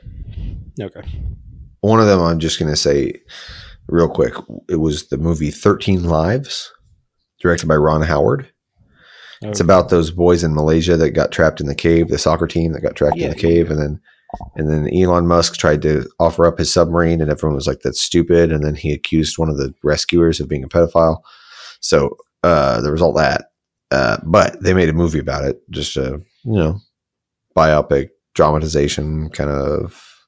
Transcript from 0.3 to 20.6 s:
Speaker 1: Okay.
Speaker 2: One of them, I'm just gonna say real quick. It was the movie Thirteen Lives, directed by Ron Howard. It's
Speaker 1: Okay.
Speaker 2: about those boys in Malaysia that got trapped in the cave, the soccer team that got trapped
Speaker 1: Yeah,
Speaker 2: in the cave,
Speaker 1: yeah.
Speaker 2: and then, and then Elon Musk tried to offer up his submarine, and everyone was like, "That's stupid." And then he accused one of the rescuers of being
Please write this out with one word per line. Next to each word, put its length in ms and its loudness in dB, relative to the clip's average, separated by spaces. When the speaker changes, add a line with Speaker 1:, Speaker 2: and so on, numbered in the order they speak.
Speaker 1:
Okay. 220 -14
Speaker 2:
One 180 4
of 80 4
them, 120 4
I'm 200 0
just 200 -4
gonna 160 -2
say 460 0
real 220 2
quick. 240 -2
It 80 -2
was 300 -2
the 100 -4
movie 340 -2
Thirteen 520 0
Lives, 680 -2
directed 280 0
by 80 2
Ron 260 2
Howard. 460 0
It's 160 -6
Speaker 1:
Okay. 60 0
Speaker 2:
about 240 4
those 220 2
boys 320 2
in 100 0
Malaysia 440 2
that 140 2
got 200 0
trapped 300 0
in 60 -6
the 80 -6
cave, 340 2
the 100 -2
soccer 260 0
team 280 -2
that 80 -10
got 140 -4
trapped 220 0
Speaker 1:
Yeah, 80 -4
Speaker 2:
in 60 -4
the 60 -8
cave, 300 2
Speaker 1:
yeah. 60 -4
Speaker 2:
and 80 -2
then, 200 -6
and 140 -4
then 260 -2
Elon 300 2
Musk 320 2
tried 240 2
to 260 0
offer 260 2
up 140 2
his 120 -2
submarine, 500 2
and 100 0
everyone 240 -2
was 120 -6
like, 140 -4
"That's 200 -4
stupid." 500 2
And 120 -2
then 120 -2
he 180 -6
accused 460 -2
one 100 0
of 80 -2
the 160 -6
rescuers 560 2
of 80 -8
being 160 -6